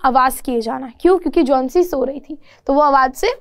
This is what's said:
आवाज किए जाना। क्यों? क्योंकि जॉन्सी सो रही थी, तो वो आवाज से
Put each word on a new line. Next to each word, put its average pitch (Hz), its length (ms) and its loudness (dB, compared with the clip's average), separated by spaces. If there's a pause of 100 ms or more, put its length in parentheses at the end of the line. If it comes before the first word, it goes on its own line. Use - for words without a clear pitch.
आवाज 262 360 2
किए 240 200 -4
जाना। 247 400 -8
क्यों? 359 180 4
क्योंकि 339 240 -2
जॉन्सी 262 420 2
सो 269 200 -4
रही 277 160 -8
थी, - 180 -16 (280)
तो 277 60 0
वो 277 80 4
आवाज 277 340 2
से 480 260 -4